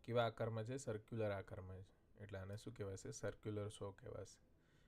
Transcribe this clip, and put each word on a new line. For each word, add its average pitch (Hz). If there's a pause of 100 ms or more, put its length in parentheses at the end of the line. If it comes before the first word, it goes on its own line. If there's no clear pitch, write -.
કેવા 117
આકારમાં 113
છે? 127
સર્ક્યુલર 110
આકારમાં 95
છે. -
એટલે 98
આને 98
શું 117
કહેવાશે? 98
સર્ક્યુલર 104
શો 101
કહેવાશે. - (480)